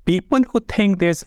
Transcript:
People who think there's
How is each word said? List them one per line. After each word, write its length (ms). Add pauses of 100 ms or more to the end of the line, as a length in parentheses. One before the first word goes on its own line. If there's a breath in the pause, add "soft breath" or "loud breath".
People 460
who 100
think 400
there's 280